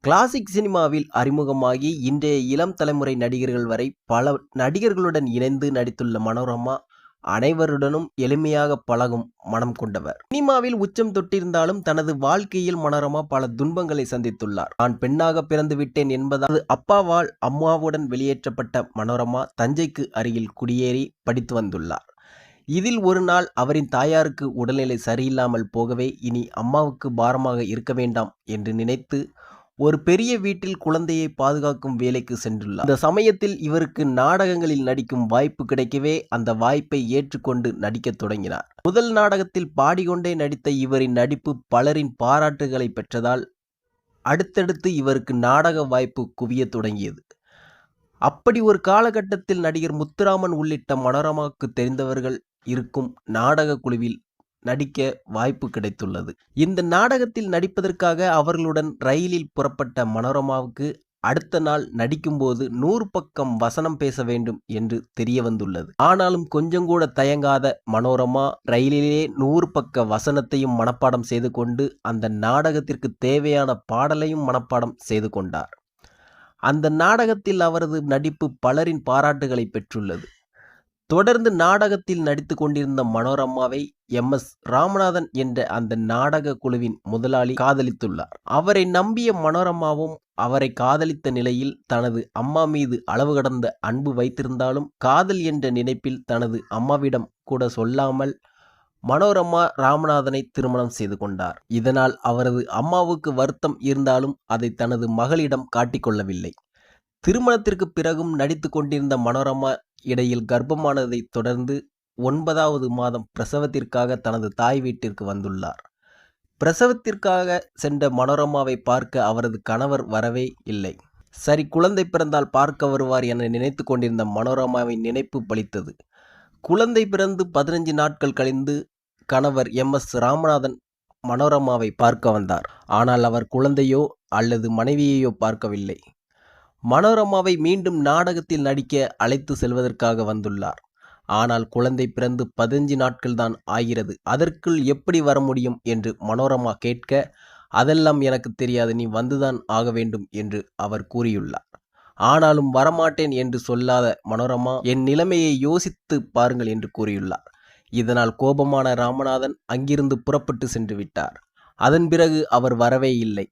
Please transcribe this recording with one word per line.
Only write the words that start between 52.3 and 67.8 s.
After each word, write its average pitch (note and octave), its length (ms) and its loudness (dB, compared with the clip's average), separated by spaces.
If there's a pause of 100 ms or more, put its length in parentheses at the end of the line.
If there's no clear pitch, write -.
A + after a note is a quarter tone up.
இருக்கும் B2+ 520 -4 (100)
நாடக C#3 540 2
குழுவில் A#2+ 400 -4 (460)
நடிக்க C3+ 580 -4
வாய்ப்பு A2+ 460 -4
கிடைத்துள்ளது. G2 600 -6 (220)
இந்த F3 280 0
நாடகத்தில் A3+ 680 2
நடிப்பதற்காக F3+ 800 0
அவர்களுடன் D#3 720 0
ரயிலில் D#3+ 540 0
புறப்பட்ட C3+ 520 -2
மனோரமாவுக்கு C3 840 -2 (320)
அடுத்த D3 400 -2
நாள் D3+ 380 0
நடிக்கும்போது C3+ 720 -2
நூறு F3+ 420 0
பக்கம் C3 460 -4
வசனம் D3 400 -2
பேச C#3 260 -2
வேண்டும் A#2 420 -2
என்று A2+ 480 -4
தெரிய A#2+ 300 0
வந்துள்ளது. G2 520 -4
ஆனாலும் F3+ 520 4
கொஞ்சம் E3 380 0
கூட E3+ 200 2
தயங்காத C#3 640 2 (200)